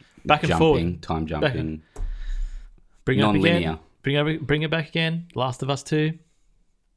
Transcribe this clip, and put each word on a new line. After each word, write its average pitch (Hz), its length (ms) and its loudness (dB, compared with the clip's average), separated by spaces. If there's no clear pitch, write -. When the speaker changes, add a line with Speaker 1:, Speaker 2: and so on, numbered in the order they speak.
Speaker 1:
back 147 180 4
and 165 60 0
Speaker 2:
Jumping, 170 100 2
Speaker 1:
forward. 90 420 4
Speaker 2:
time 80 240 -4
Speaker 1:
Back 78 160 -4
Speaker 2:
jumping. 80 280 -6
Speaker 1:
Bring 123 140 2
it - 20 4
up 107 120 4
Speaker 2:
Non-linear. 85 240 4
Speaker 1:
again. 80 220 -2
Bring 139 120 0
it, 151 320 0
bring 151 160 2
it 156 80 -2
back 165 180 -2
again. 165 460 -2
Last 123 280 -2
of 131 60 -4
Us 139 140 -4
Two. 156 340 0